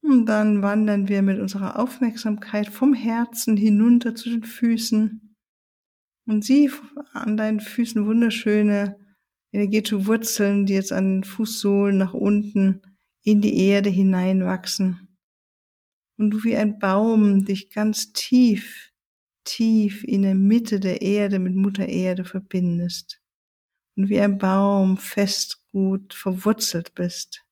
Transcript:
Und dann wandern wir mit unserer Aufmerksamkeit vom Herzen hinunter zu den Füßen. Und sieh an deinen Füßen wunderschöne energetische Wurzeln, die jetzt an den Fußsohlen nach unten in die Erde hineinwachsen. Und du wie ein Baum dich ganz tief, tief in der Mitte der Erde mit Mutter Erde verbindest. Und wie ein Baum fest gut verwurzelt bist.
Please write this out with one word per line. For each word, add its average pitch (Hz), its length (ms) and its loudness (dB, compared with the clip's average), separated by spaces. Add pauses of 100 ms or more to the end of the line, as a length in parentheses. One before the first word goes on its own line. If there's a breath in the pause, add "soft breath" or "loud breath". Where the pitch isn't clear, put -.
(120)
Und 233 140 4
dann 214 340 2
wandern 202 480 0
wir 202 140 2
mit 196 180 0
unserer 190 380 -6
Aufmerksamkeit 220 880 -4
vom 269 240 2
Herzen 226 640 -2
hinunter 226 580 4
zu - 140 -10
den 233 160 -4
Füßen. 226 880 -2 (920)
Und 214 180 0
sieh 277 260 4 (440)
an 214 240 -4
deinen 214 220 -2
Füßen 226 440 -2
wunderschöne 208 920 0 (540 soft breath)
energetische 202 540 -2
Wurzeln, 202 600 0
die 196 80 0
jetzt 190 180 -2
an 190 280 0
den 190 40 -6
Fußsohlen 202 720 0
nach 190 160 0
unten 202 680 0 (400 soft breath)
in 208 180 4
die 208 160 0 (120)
Erde 202 200 2
hineinwachsen. 185 1300 -2 (1000)
Und 208 140 0
du 214 120 -4
wie 226 120 0
ein 214 220 0
Baum 202 680 2
dich 196 240 -6
ganz 214 420 -4
tief, - 800 0 (520)
tief 214 600 0
in 196 160 -2
der 196 140 2
Mitte 208 440 2
der 190 220 -2
Erde 196 380 0
mit 185 160 -2
Mutter 196 340 0
Erde 180 380 -2
verbindest. 175 960 -4 (720)
Und 196 140 0
wie 208 100 2
ein 202 160 2
Baum 196 640 2
fest - 720 -4
gut 196 420 -4
verwurzelt 185 840 -4
bist. - 580 -8